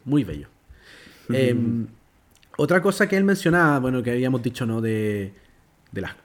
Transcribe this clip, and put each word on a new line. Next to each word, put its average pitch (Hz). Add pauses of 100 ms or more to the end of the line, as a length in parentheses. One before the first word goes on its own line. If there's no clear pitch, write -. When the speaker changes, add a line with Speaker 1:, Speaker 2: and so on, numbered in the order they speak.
Speaker 1:
muy 135
bello. 73 (800)
Speaker 2:
Ujú. 120
Speaker 1:
Em, 117 (680)
otra 170
cosa 196
que 196
él 196
mencionaba, 175
bueno, 127
que 120
habíamos 127
dicho, 123
¿no? 113
De, 107 (600)
de 98
las 90 (120)